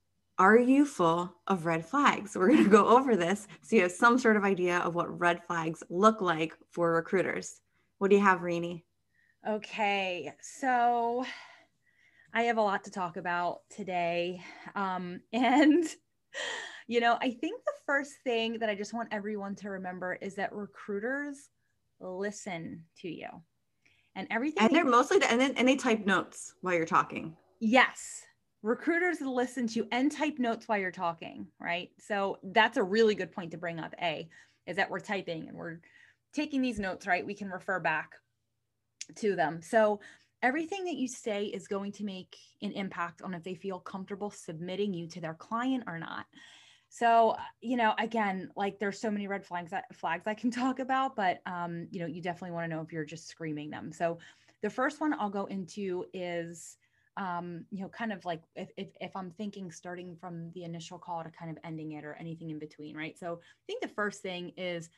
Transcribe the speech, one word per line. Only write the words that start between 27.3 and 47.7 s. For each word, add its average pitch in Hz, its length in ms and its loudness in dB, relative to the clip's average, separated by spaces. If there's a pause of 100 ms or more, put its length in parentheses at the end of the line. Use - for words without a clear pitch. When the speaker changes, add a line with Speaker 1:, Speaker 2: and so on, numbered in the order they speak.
Speaker 2:
Yes. - 640 4 (400)
Recruiters 330 580 0
listen 247 440 -2
to 220 80 -4
you 233 180 -2
and 262 200 2
type 294 260 -4
notes 233 300 -2
while 214 100 0
you're 185 140 -2
talking, 180 560 -6 (120)
right? 175 380 -4
So 196 460 -2
that's 220 340 4
a 233 60 2
really 214 320 4
good 175 160 -6
point 170 180 -10
to 170 80 -12
bring 165 220 -6
up, - 200 -10
A, 165 300 -4 (380)
is 175 80 -6
that 190 120 0
we're 185 120 -6
typing 185 480 -6
and - 100 -16
we're 170 220 -10 (520)
taking 294 300 -2
these 247 160 0
notes, 196 300 -6
right? 180 180 2
We 202 80 -8
can 202 160 -10
refer 185 300 -4
back 160 320 -2 (1040)
to 202 200 0
them. 165 280 0
So 214 360 4 (440)
everything 320 420 0
that 349 80 -4
you 254 140 -2
say 208 380 -4
is 196 220 -10
going 202 260 -6
to 208 100 -10
make 185 340 -10 (240)
an 202 120 -6
impact 175 500 -8
on 185 100 -6
if 170 80 -8
they 185 140 -10
feel 185 240 -8
comfortable 196 500 -10
submitting 185 640 -6
you 170 140 -6
to 165 120 -14
their 165 140 -8
client 240 540 -4
or 170 100 -8
not. - 300 -10 (600)
So, 233 500 6 (240)
you 240 160 -2